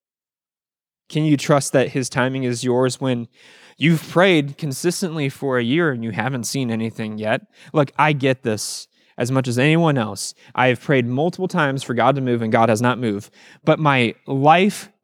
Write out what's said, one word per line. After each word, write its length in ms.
Can 140
you 120
trust 380
that 160
his 180
timing 360
is 200
yours 340
when 300
you've 320
prayed 480
consistently 720
for 300
a 40
year 280
and 120
you 100
haven't 320
seen 260
anything 480
yet? 240
Look, 240
I 160
get 280
this 460
as 120
much 180
as 100
anyone 400
else. 340
I 140
have 120
prayed 260
multiple 420
times 340
for 100
God 220
to 80
move 180
and 100
God 200
has 100
not 180
moved. 320
But 140
my 360
life, 640